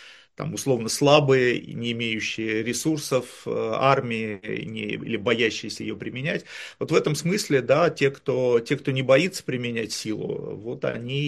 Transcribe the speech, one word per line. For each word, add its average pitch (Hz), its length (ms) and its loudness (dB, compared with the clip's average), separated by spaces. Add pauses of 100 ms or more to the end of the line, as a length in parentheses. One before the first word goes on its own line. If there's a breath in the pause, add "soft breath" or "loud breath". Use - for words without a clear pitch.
(360 loud breath)
там, 104 180 -6
условно, 113 340 -2
слабые, 135 720 6
не 117 320 -6
имеющие 110 720 -2
ресурсов, 127 840 -2
э, 120 40 -6 (240)
армии, 117 640 0 (280)
не, 110 160 -8
или 110 340 -6
боящиеся 110 640 0
ее 107 140 -6
применять. 120 480 -6 (340 loud breath)
Вот 135 140 -2
в - 20 2
этом 156 200 2
смысле, 170 480 0
да, 147 280 4
те, 139 200 2
кто, 127 500 2
те, 139 160 -2
кто 139 160 -4
не 131 100 0
боится 139 420 4
применять 120 480 -4
силу, - 640 -6
вот 120 280 -8
они 127 440 -4